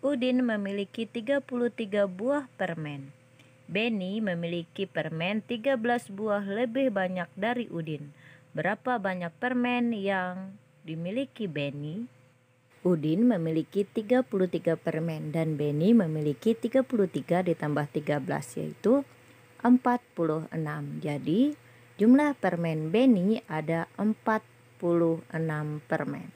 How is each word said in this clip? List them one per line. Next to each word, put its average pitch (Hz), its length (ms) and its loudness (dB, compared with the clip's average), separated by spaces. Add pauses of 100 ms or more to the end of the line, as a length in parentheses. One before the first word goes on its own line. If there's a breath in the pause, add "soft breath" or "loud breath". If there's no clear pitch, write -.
Udin 254 400 2
memiliki 202 640 -2
tiga 233 320 -2
puluh 240 320 -2
tiga 202 400 0
buah 254 480 -2
permen. 151 560 -6 (560 soft breath)
Beni 208 480 -2
memiliki 170 640 -4
permen 165 560 -4
tiga 240 400 -2
belas 240 320 -2
buah, 208 320 -2
lebih 233 480 0
banyak 185 480 -2
dari 233 320 -2
Udin. 151 400 -8 (400 loud breath)
Berapa 214 480 -2
banyak 180 400 -4
permen 247 560 0
yang 190 640 -4 (240)
dimiliki 190 640 -6
Beni? 147 560 -6 (800)
Udin 165 480 2
memiliki 165 560 0
tiga 240 400 0
puluh 185 240 0
tiga 165 240 0
permen 156 560 -4
dan 160 240 0
Beni 147 400 4
memiliki 156 560 2
tiga 247 320 2
puluh 208 240 2
tiga 170 320 0
ditambah 151 560 0
tiga 151 240 0
belas, 143 400 -6
yaitu 202 480 2 (560 loud breath)
empat 247 400 4 (160)
puluh 160 320 -2
enam. 151 480 -6
Jadi, 156 560 0 (400 loud breath)
jumlah 269 480 6
permen 165 480 0
Beni 220 560 4
ada 160 480 -2
empat 220 480 0 (400)
puluh 170 480 2
enam 151 560 -4
permen. 143 480 -4